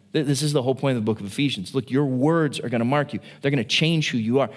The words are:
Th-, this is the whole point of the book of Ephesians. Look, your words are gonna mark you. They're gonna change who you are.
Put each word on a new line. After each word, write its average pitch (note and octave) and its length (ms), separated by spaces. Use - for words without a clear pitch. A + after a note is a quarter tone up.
Th-, D#3 140
this C3+ 160
is D3+ 100
the D3 120
whole C3 100
point C3 240
of A2+ 60
the - 20
book A2 140
of G2+ 80
Ephesians. B2 480
Look, C3 160
your C#3 140
words C#3+ 540
are A#2+ 100
gonna A#2 140
mark C#3 300
you. G#2 60
They're C#3+ 100
gonna C#3+ 120
change D#3+ 460
who C3 80
you A#2 220
are. B2+ 180